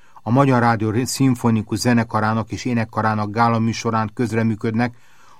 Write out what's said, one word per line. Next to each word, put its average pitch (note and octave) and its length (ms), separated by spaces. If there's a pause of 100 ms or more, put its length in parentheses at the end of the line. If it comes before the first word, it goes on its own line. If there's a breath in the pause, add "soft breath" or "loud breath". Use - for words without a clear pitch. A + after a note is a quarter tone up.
(240 soft breath)
A A2 80
Magyar C3 300
Rádió A2+ 440
Szimfonikus A#2 720
Zenekarának A2+ 720
és G2 140
Énekkarának G#2+ 640
gála A#2 280
műsorán A2+ 540
közreműködnek A2+ 840 (420 soft breath)